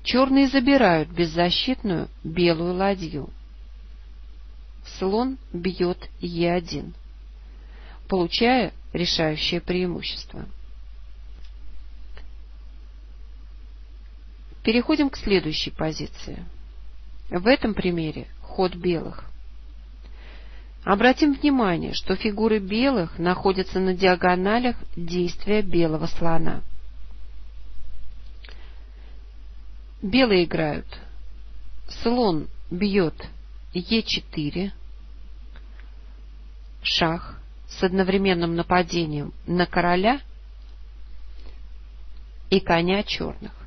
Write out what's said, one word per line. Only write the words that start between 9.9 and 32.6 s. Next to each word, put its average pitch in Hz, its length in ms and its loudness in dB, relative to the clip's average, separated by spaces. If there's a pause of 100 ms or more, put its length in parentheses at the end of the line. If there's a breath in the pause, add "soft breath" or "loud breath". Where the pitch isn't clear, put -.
Переходим 269 480 4
к - 60 -10
следующей 160 520 2
позиции. 156 720 -6 (880)
В 180 160 -2
этом 233 300 4
примере 165 520 0 (140)
ход 185 340 0
белых. 175 500 -2 (1600 soft breath)
Обратим 233 500 6
внимание, 226 640 2
что - 200 2
фигуры 214 440 2
белых 208 580 2
находятся 185 640 2
на 185 160 4
диагоналях 185 800 4 (200)
действия 175 680 2
белого 165 420 4
слона. 165 560 8 (3500 soft breath)
Белые 208 400 6
играют 160 420 0 (1160)
слон 226 440 4 (220)